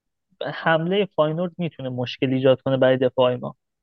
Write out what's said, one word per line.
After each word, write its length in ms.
حملهٔ 520
فاینورد 520
می‌تونه 320
مشکل 440
ایجاد 280
کنه 160
برای 200
دفاع 380
ما. 200